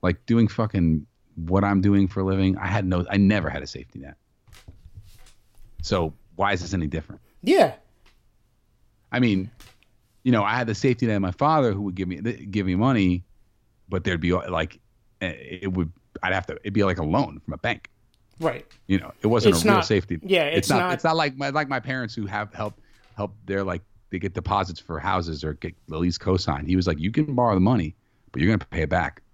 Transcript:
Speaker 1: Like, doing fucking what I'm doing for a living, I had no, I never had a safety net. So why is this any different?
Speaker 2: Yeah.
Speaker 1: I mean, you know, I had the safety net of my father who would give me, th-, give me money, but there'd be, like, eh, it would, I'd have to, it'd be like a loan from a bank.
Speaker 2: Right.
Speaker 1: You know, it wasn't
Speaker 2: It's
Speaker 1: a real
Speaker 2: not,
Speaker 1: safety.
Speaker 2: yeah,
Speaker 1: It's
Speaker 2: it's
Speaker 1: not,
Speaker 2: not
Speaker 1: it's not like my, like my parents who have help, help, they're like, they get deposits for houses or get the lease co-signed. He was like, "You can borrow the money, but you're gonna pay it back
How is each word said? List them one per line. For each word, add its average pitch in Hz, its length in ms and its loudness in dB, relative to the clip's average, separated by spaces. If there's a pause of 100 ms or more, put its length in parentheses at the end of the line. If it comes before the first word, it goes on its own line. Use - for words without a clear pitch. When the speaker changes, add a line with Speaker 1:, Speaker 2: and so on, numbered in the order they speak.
Speaker 1:
Like, 90 240 -2
doing 117 220 4
fucking 87 580 0 (280)
what 90 300 0
I'm 101 180 4
doing 98 260 4
for 98 120 -6
a 95 40 -2
living, 95 320 2
I 92 120 -6
had 95 180 0
no, 90 240 0
I 101 80 2
never 98 320 4
had 69 120 -8
a 69 40 -12
safety - 320 -16
net. 67 160 -16 (1700)
So 85 320 0 (220)
why 98 160 2
is 90 100 -2
this - 120 -6
any 82 120 0
different? - 340 -8 (220)
Speaker 2:
Yeah. 226 320 4 (1400)
Speaker 1:
I 123 80 0
mean, 104 300 2 (760)
you 127 80 4
know, 107 100 6
I 104 120 2
had 123 120 0
the 113 80 -2
safety 123 320 0
net 107 100 2
of 98 60 0
my 92 80 0
father 139 420 2
who 98 100 -4
would 98 120 -4
give 92 140 -6
me, 87 120 -6
th-, 98 300 -8
give 95 160 0
me 92 80 0
money, 98 480 2 (680)
but 92 160 -4
there'd 90 160 -2
be, 85 120 2
like, 85 480 -4 (400)
eh, 90 120 -4 (300)
it 98 100 -4
would, 87 200 -2 (300)
I'd 92 100 0
have 92 140 -2
to, 78 100 -10
it'd 104 160 -10
be 101 120 2
like 92 140 0
a 85 60 -4
loan 78 400 -2
from - 100 -8
a - 40 -12
bank. - 320 -6 (500)
Speaker 2:
Right. 156 260 -4 (200)
Speaker 1:
You 95 120 2
know, - 140 -8 (100)
it 107 60 2
wasn't 113 260 6
Speaker 2:
It's 82 100 0
Speaker 1:
a 208 40 4
real 202 80 6
Speaker 2:
not, 175 100 2
Speaker 1:
safety. - 360 0
Speaker 2:
yeah, 180 220 2
Speaker 1:
It's 156 140 0
Speaker 2:
it's - 120 -2
Speaker 1:
not, - 80 4
Speaker 2:
not 180 160 0
Speaker 1:
it's - 100 -10
not 160 120 2
like 147 200 0
my, 139 140 -4
like 143 180 -2
my 135 120 -2
parents 127 340 -6
who 107 120 -6
have 104 260 -6
help, 104 220 -8 (420)
help, 101 180 -6 (120)
they're 98 180 -2
like, 92 180 -4 (280)
they 95 80 -6
get 90 160 -6
deposits 92 460 -2
for 80 180 -10
houses 82 440 -4
or 78 120 -4
get 87 200 -10 (140)
the 78 100 -8
lease 87 200 0
co-signed. 78 500 -2
He 90 80 2
was 90 100 2
like, 78 140 -2
"You 90 100 -2
can 147 240 -2
borrow 120 200 2
the 92 60 2
money, 95 360 2 (340)
but 69 100 -6
you're 95 120 2
gonna 104 180 -2
pay 82 120 -4
it 76 60 -2
back 87 320 -2 (140)